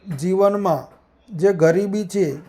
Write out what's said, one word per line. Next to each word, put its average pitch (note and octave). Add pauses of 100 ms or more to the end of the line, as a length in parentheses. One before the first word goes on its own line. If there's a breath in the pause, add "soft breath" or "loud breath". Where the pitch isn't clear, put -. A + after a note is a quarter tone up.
(200)
જીવનમાં F#3+ (380)
જે F#3+
ગરીબી F#3+
છે E3+ (120)